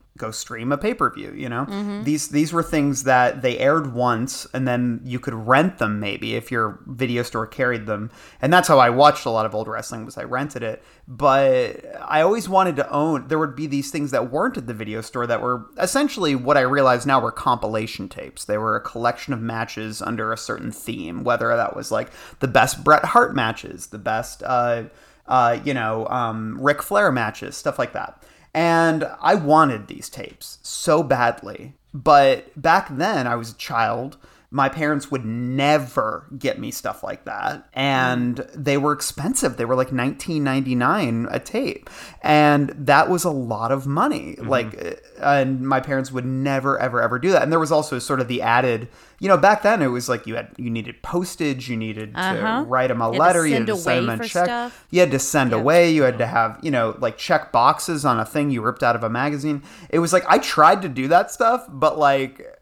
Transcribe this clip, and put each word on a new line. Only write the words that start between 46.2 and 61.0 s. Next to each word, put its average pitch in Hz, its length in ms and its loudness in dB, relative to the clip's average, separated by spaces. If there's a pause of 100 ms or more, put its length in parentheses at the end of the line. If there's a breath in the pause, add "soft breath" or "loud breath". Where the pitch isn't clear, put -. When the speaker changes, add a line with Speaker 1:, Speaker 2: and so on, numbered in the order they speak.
Speaker 1:
never, 135 540 0
ever, 120 240 0
ever 117 160 0
do 175 140 0
that. 165 100 6
And 143 100 0
there 160 60 6
was 156 140 0
also 151 260 0
sort 131 220 -2
of 120 80 -4
the 120 140 -4
added, 117 460 2 (300 soft breath)
you 190 100 -2
know, 185 100 8
back 202 240 4
then 208 180 4
it 139 60 2
was 123 240 -2
like 120 160 -4
you 113 100 -8
had, 117 220 -8
you 120 100 -6
needed 113 340 -8
postage, 147 680 -4
you 117 60 -4
needed 110 360 -8
to - 80 -8
Speaker 2:
Uh-huh. 214 480 -2
Speaker 1:
write 131 220 2
'em 113 100 -2
a 113 60 0
Speaker 2:
You 113 60 0
had - 40 -2
to 151 60 4
Speaker 1:
letter, 170 240 4
you 143 80 2
Speaker 2:
send 120 140 0
Speaker 1:
had 220 60 0
to 180 60 -4
send - 180 0
Speaker 2:
away - 140 -2
Speaker 1:
'em - 80 -4
a - 20 -6
Speaker 2:
for 226 60 -6
Speaker 1:
check. 180 160 0
Speaker 2:
stuff. 240 460 -6
Speaker 1:
You 175 100 4
had 170 100 6
to 135 80 2
send 131 340 2
Speaker 2:
Yeah. 113 40 2
Speaker 1:
away, 165 340 6
you 156 120 4
had 120 160 4
to 117 80 0
have, 113 340 0
you 160 100 -4
know, 113 300 0
like, 117 160 -2
check - 340 -2
boxes 147 540 2
on 120 160 2
a 110 60 -2
thing 147 240 -2
you 120 100 -2
ripped 120 220 -2
out 120 120 4
of 110 80 -6
a 113 60 -2
magazine. 143 540 -4 (260 loud breath)
It - 120 2
was 170 120 0
like, 185 160 4
I 175 80 6
tried 185 460 4
to 190 80 -4
do 131 180 -4